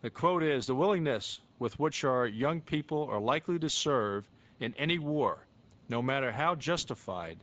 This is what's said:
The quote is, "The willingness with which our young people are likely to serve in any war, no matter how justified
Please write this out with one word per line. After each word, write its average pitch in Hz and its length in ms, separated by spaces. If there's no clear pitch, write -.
The 117 100
quote 170 320
is, 139 240
"The 131 80
willingness 156 640
with 120 200
which 151 260
our 127 220
young 135 340
people 151 500
are 107 100
likely 151 380
to 160 100
serve 104 560
in 117 180
any 160 220
war, 147 440
no 117 120
matter 131 300
how 151 240
justified 113 880